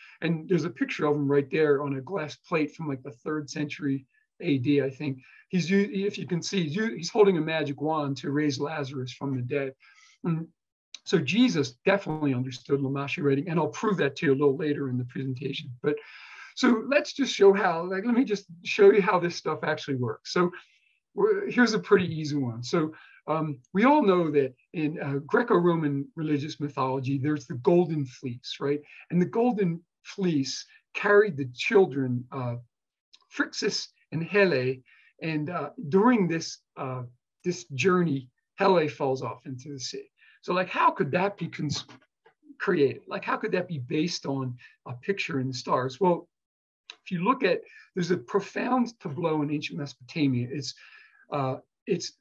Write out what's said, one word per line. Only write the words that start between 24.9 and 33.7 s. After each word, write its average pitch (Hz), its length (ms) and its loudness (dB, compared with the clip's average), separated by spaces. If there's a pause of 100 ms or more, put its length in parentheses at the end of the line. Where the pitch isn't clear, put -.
uh, 139 240 -4
Greco-Roman 170 880 2
religious 151 440 -4
mythology, 135 580 -4
there's 147 300 -4
the - 80 -8
Golden 160 500 2
Fleece, 123 540 -12
right? 143 200 -2 (300)
And 175 100 2
the 175 60 4
Golden 208 560 0 (220)
Fleece 156 600 -2 (300)
carried 208 420 4
the 131 180 -6
children, 135 800 2
uh, 123 260 -6 (800)
Phrixus - 520 -4 (240)